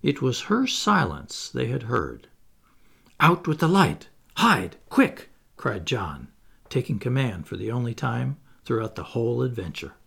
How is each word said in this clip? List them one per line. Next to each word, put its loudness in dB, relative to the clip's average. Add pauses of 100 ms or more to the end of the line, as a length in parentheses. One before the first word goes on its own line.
It 0
was 0
her 2
silence -2
they -2
had -4
heard. -4 (920)
Out 6
with 0
the 2
light! 4 (280)
Hide, 2 (140)
quick! 2 (260)
cried -4
John, -4 (400)
taking -2
command -2
for -10
the -6
only -2
time -2 (280)
throughout -2
the -10
whole -2
adventure. -6 (120)